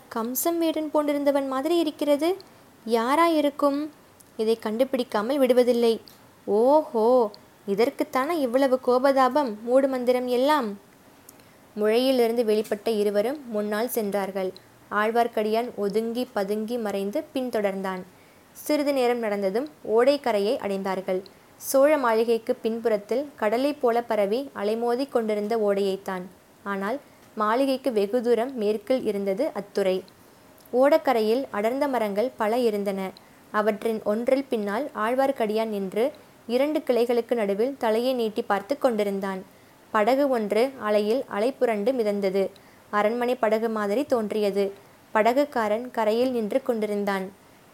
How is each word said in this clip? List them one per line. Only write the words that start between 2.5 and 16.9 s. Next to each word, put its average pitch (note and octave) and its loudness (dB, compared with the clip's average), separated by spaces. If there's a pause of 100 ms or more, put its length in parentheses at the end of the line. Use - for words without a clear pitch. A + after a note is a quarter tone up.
யாராயிருக்கும்? C#4+ 2 (580)
இதை A3 0
கண்டுபிடிக்காமல் A#3 -2
விடுவதில்லை. A#3+ 4 (520)
ஓஹோ, A#3+ 4 (600)
இதற்குத்தானா C4 0
இவ்வளவு C4 2 (100)
கோபதாபம், B3+ 4 (100)
மூடு C4 4
மந்திரம் B3 0
எல்லாம்?" B3+ 2 (1080)
முழையிலிருந்து A#3+ 2
வெளிப்பட்ட G#3+ 0
இருவரும் G#3 0 (120)
முன்னால் G#3 -2
சென்றார்கள். G3 -4 (400)
ஆழ்வார்க்கடியான் A3+ 0
ஒதுங்கி A3+ -2
பதுங்கி G#3+ -2
மறைந்து G3+ -4 (140)